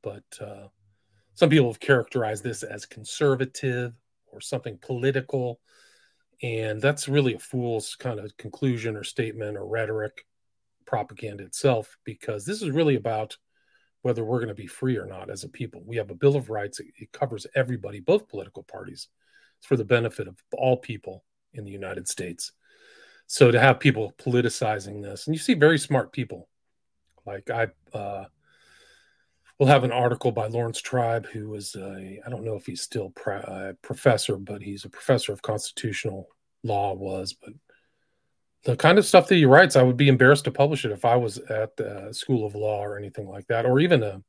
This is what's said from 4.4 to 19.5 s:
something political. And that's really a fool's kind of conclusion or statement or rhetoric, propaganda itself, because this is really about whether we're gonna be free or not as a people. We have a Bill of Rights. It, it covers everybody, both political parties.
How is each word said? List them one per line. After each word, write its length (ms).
something 400
political. 800
And 400
that's 260
really 280
a 40
fool's 540
kind 260
of 160
conclusion 600
or 80
statement 540
or 100
rhetoric, 580
propaganda 560
itself, 600
because 420
this 180
is 80
really 240
about 420
whether 220
we're 160
gonna 140
be 140
free 300
or 100
not 240
as 120
a 60
people. 340
We 120
have 160
a 40
Bill 200
of 160
Rights. 280
It, 60
it 160
covers 440
everybody, 440
both 280
political 340
parties. 460